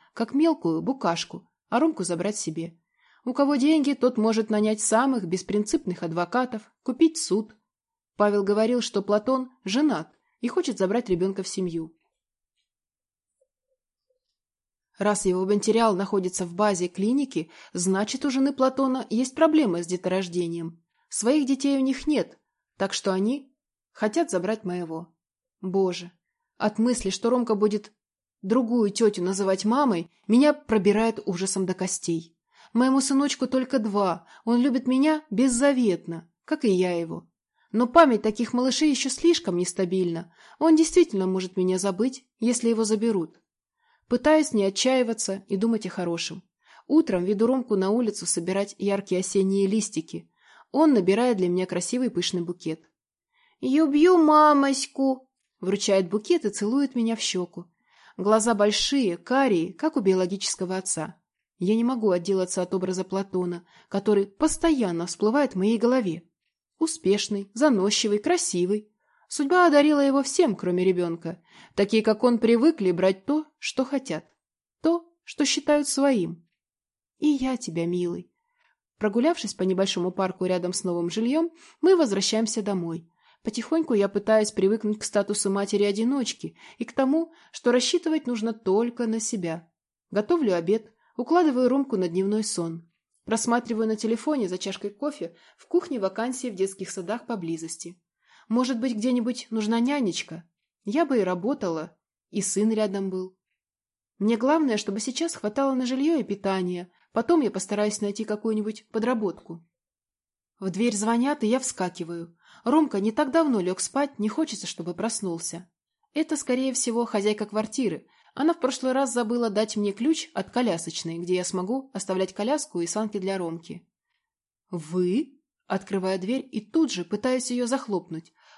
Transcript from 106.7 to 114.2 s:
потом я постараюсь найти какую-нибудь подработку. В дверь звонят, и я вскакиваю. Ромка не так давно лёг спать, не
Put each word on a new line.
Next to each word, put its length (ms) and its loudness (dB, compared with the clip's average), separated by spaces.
потом 280 2
я 100 0
постараюсь 500 -4
найти 240 -4
какую-нибудь 640 -4
подработку. 760 -4
В 120 -6
дверь 260 -2
звонят, 480 0
и 40 2
я 120 2
вскакиваю. 760 -8
Ромка 360 2
не 120 -2
так 180 -2
давно 300 2
лёг 200 -2
спать, 380 -4
не 100 -2